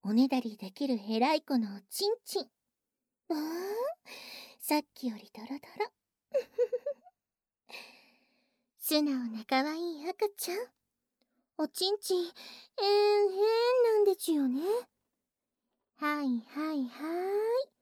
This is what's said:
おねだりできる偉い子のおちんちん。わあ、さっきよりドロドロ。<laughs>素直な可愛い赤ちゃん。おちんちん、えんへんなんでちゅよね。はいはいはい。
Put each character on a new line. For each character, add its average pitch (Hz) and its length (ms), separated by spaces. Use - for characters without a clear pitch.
お 196 80
ね 254 160
だ 262 100
り 226 180
で 190 140
き 285 160
る 254 100
偉 240 260
い 302 80
子 269 160
の 202 180
お 202 40
ち 403 180
ん 440 40
ち - 140
ん。 - 40
わ - 960
あ、 302 40
さ 302 180
っ 294 60
き 254 140
よ 214 80
り - 180
ド 214 80
ロ 233 60
ド 277 60
ロ。 285 40
<laughs> 523 160
素 302 240
直 294 100
な 226 320
可 269 240
愛 320 340
い 330 60
赤 403 280
ち - 160
ゃ - 20
ん。 403 40
お 311 100
ち 370 240
ん 415 80
ち 370 180
ん、 349 160
え 403 40
ん 381 80
へ - 20
ん 466 480
な 440 160
ん 415 60
で 381 100
ち 339 200
ゅ - 20
よ 277 100
ね。 262 160
は 294 260
い 247 200
は 311 320
い 269 120
は 370 760
い。 - 180